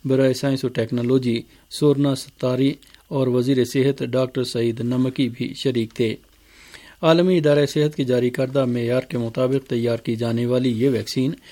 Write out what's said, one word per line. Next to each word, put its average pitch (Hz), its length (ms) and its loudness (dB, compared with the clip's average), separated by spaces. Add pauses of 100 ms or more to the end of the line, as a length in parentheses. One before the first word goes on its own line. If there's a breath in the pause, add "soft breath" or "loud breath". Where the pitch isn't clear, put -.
برائے 131 280 2
سائنس 135 320 -2
و - 20 -2
ٹیکنالوجی 120 760 0 (280 soft breath)
سورنا 143 460 2
ستاری 131 580 -2 (340 soft breath)
اور 135 200 -2
وزیر 123 360 2
صحت 135 400 0
ڈاکٹر 127 400 -2
سعید 117 360 -2
نمکی 127 500 -2
بھی 123 240 -8
شریک 117 400 -4
تھے۔ 113 220 -2 (840 loud breath)
عالمی 175 360 4
ادارہ 147 280 4
صحت 151 300 0
کی 143 80 -2
جاری 123 260 2
کردہ 131 360 0
معیار 120 360 0
کے - 160 -8
مطابق 127 520 -2
تیار 117 280 0
کی 117 180 -4
جانے 117 300 -2
والی 123 380 0
یہ 139 60 4
ویکسین 127 420 -2 (200 loud breath)